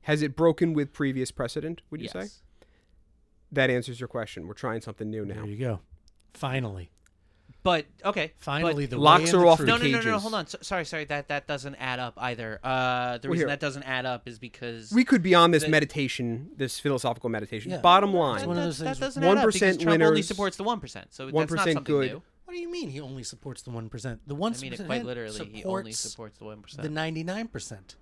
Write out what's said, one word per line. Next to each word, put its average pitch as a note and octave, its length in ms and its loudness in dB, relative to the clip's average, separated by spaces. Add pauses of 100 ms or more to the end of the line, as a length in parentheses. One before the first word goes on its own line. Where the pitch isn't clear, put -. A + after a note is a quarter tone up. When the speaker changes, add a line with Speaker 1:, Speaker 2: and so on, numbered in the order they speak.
Speaker 1:
Has D3+ 200 0
it C#3+ 140 -2
broken E3 380 4
with D3 200 -2
previous C3 380 -2
precedent, D3+ 580 -8
would D3+ 120 -10
you A2+ 60 -10
say? F3 140 -10
Speaker 2:
Yes. - 220 -14 (1080)
Speaker 1:
That C3+ 180 2
answers B2 300 -2
your B2 80 -10
question. G2+ 400 -10
We're G#2 60 -12
trying A2+ 280 -6
something G#2+ 280 -10
new G#2+ 160 -6
now. G2 100 -8
Speaker 3:
There G#2+ 120 -10
you G#2 100 -10
go. A#2 220 -4 (540)
Finally. A#2+ 580 -6 (720)
Speaker 2:
But, E3+ 240 2 (160)
okay, F3+ 340 -2
Speaker 3:
Finally, D3 480 -2
Speaker 2:
but A#2+ 60 -6
Speaker 3:
the B2+ 80 -4
Speaker 1:
Locks D#3 240 10
Speaker 3:
way E3 60 6
and F#3 100 6
Speaker 1:
are - 20 8
Speaker 3:
the F3 60 10
Speaker 1:
off D#3+ 100 10
Speaker 3:
truth. D3+ 100 0
Speaker 1:
the - 40 6
Speaker 2:
No, A#3 60 4
no, A#3 60 0
no, C#3+ 60 4
no, C3+ 80 2
no, A3+ 60 0
Speaker 1:
cages. A3 180 0
Speaker 2:
hold A3 140 -6
on. E3+ 100 -4
So, - 160 -12
sorry, F3+ 240 -4
sorry. D#3 200 -8
That, D3 240 -6
that C#3+ 180 -6
doesn't C#3 280 -8
add B2+ 220 -6
up B2 200 -6
either. A2+ 460 -6
Uh, B2+ 540 -2
the C3+ 100 -10
Speaker 1:
Well, C#3 60 -2
Speaker 2:
reason - 20 0
Speaker 1:
here. E3+ 120 0
Speaker 2:
that C#3+ 120 -2
doesn't C#3 240 -6
add C3 220 -4
up B2 220 -6
is A#2 100 -14
because A#2 540 -12
Speaker 1:
We A#3+ 120 6
could A#3+ 200 4
be F3+ 100 6
on E3+ 160 10
this D#3 140 4
Speaker 2:
the D#3 60 -2
Speaker 1:
meditation, C#3 840 0
this C3+ 240 -6
philosophical B2 520 -2
meditation. G#2+ 400 -8
Speaker 3:
Yeah. F3+ 100 -4
Speaker 1:
Bottom F#3+ 320 8
line, C#3+ 240 2
Speaker 3:
It's - 80 -4
one F3 120 -2
of - 40 -2
Speaker 2:
That, - 60 -2
Speaker 3:
those C#3+ 120 -4
Speaker 2:
that D#3+ 60 -6
Speaker 3:
things - 140 -4
Speaker 2:
doesn't - 240 -4
add F3 80 8
up G3+ 60 8
Speaker 1:
one B3 80 4
percent G3+ 160 2 (180)
Speaker 2:
because E3 40 -2
Trump E3 100 4 (100)
only - 80 8
Speaker 1:
winners, D#3 160 2
Speaker 2:
supports G3 300 -4
the F#3+ 60 -6
one A3+ 160 -2
percent. - 360 -16
So C3+ 100 -12
that's C3+ 80 -10
not D3+ 60 2
Speaker 1:
one D#3 80 0
percent E3 300 0
Speaker 2:
something D3 180 -2
Speaker 1:
good. C3 160 2
Speaker 2:
new. D#3+ 100 -12 (240)
Speaker 3:
What F4+ 80 -16
do F4 60 -8
you E4+ 120 -8
mean E4 180 -8
he C3+ 120 -10
only C3 220 -12
supports - 400 -14
the B2+ 80 -12
one A2+ 180 -8
percent? A#2 380 -10
The C#3+ 80 -8
Speaker 2:
I - 20 -8
mean, F3 360 -4
it A#2 120 -10
quite - 20 -10
Speaker 3:
one B2+ 120 -4
percent A#2+ 80 -8
Speaker 2:
literally, A#2+ 440 -10
he G#3+ 140 -14
only F#3+ 260 -6
Speaker 3:
supports A2 60 -8 (140)
Speaker 2:
supports A2 260 -18
the - 80 -20
one G#2+ 160 -16
percent. C#3+ 220 -14
Speaker 3:
the D3+ 60 -6
ninety-nine D#3+ 580 -6
percent. - 540 -14